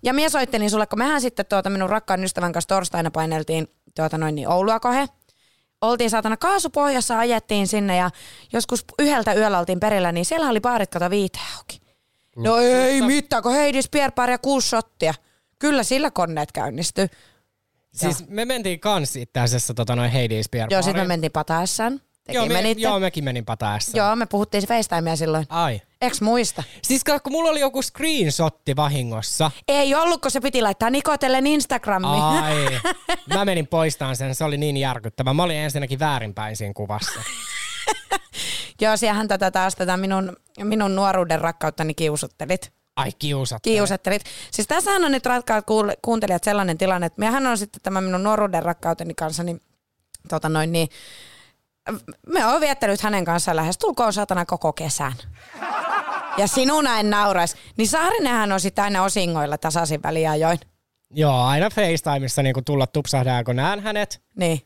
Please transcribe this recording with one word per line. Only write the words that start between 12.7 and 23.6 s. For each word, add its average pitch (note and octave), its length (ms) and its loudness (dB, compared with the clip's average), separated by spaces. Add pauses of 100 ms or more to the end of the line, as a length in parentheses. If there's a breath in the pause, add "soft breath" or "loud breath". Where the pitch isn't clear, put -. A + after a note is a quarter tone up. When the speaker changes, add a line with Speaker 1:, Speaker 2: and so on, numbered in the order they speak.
Speaker 1:
ei C4 260 4
mitään, C4+ 400 2
kun B3 100 2
Heidis C#4 380 2
Beer C#4 220 2
Bar B3 180 2
ja B3 80 0
kuusi C4+ 300 0
shottia. D#3+ 460 -2 (460)
Kyllä C#4 220 2
sillä F#3+ 280 0
koneet D#3+ 420 -2
käynnistyy. D3 540 -2 (840 soft breath)
Speaker 2:
Siis E3+ 280 -2
Speaker 1:
Joo. D#3+ 100 -18
Speaker 2:
me G#3+ 140 -4
mentiin G#3+ 360 -4
kans F#3 360 0
itse B2+ 240 -4
asiassa, A#2+ 340 0
tota, A#2+ 220 0
noin A#2+ 140 2
Heidis A2+ 400 0
Beer A2+ 200 -2
Speaker 1:
Joo, F#3+ 120 2
sit F#3+ 100 0
me - 0 -
Speaker 2:
Bariin. F#3 160 0
Speaker 1:
mentiin D#3+ 240 -2
Pataessaan. F#3+ 680 -2 (240)
Tekin - 100 -10
Speaker 2:
Joo, A#3 120 2
me, D#3+ 80 0
Speaker 1:
menitte. A3 280 0
Speaker 2:
joo, G#3 180 0
mekin F3 240 -2
menin B2 200 -4
Pataessaan. A2 520 -2 (100)